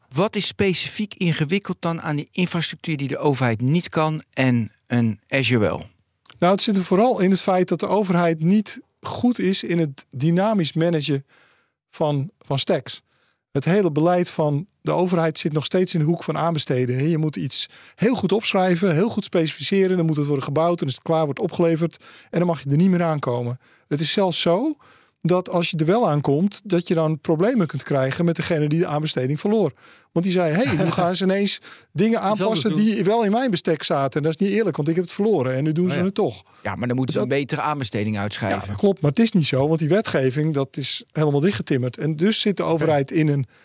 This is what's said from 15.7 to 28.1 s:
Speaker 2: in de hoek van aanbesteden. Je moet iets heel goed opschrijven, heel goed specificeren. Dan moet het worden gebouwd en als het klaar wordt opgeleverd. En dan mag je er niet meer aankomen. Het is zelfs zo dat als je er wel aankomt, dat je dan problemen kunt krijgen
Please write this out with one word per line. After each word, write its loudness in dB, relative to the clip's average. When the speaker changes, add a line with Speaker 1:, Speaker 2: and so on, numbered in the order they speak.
Speaker 2:
in 0
de 2
hoek 0
van -4
aanbesteden. 0
Je 2
moet -2
iets -4
heel 2
goed 0
opschrijven, 2
heel 2
goed -6
specificeren. 0
Dan 2
moet 0
het 0
worden -2
gebouwd 0
en -4
als -4
het -18
klaar 0
wordt -4
opgeleverd. 0
En -2
dan 2
mag -4
je -6
er 2
niet 6
meer 2
aankomen. -2
Het -2
is -2
zelfs 0
zo 2
dat 0
als 0
je -6
er 0
wel 2
aankomt, 0
dat -2
je 0
dan 0
problemen 0
kunt -6
krijgen 0